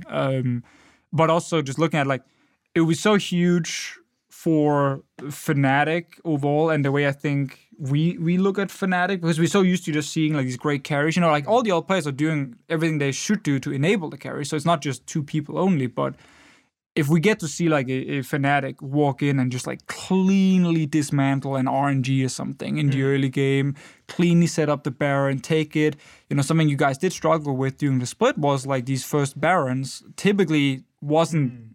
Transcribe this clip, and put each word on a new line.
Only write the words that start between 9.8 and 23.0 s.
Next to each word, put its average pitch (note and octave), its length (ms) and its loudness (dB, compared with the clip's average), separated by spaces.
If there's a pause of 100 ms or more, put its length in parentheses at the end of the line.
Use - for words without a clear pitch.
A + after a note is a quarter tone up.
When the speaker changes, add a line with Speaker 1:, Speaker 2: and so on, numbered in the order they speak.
Speaker 1:
to D#3+ 60 -4
just D3 200 -2
seeing, D#3 220 0
like, C#3 120 0
these B2+ 100 -6
great C#3+ 280 -2
carries. D3+ 320 0
You F3+ 60 2
know, E3+ 80 4
like, D3 180 0
all A#3 140 4
the G#3+ 100 0
other E3 140 0
players F#3 200 -2
are D3 60 -4
doing C#3+ 440 -2 (120)
everything D#3+ 300 -2
they C#3 140 0
should G#3 300 -2
do C#3+ 180 0
to C#3+ 120 -6
enable D#3 380 0
the C#3 80 -12
carry. C3 260 -8
So C#3+ 120 -6
it's D3 100 -4
not E3 160 2
just C3+ 240 -6
two D#3+ 160 -4
people D3+ 360 -6
only, E3 280 2
but C3+ 280 -4 (800)
if D3+ 140 0
we E3 100 4
get G#3 220 2
to D#3+ 80 -8
see, E3 200 -2
like, C#3+ 200 2
a, C3 300 -4
a - 20 -2
Fnatic C#3 600 -2
walk C#3+ 420 0
in C#3+ 180 2
and B2+ 100 0
just, B2 160 -6
like, B2+ 200 -10
cleanly F#3 1000 2
dismantle C#3 720 0
an B2+ 100 0
R C3+ 220 0
N C#3 160 0
G C3+ 200 0
or C3 40 0
something C#3 500 -6
in D3 120 2
the C3+ 100 0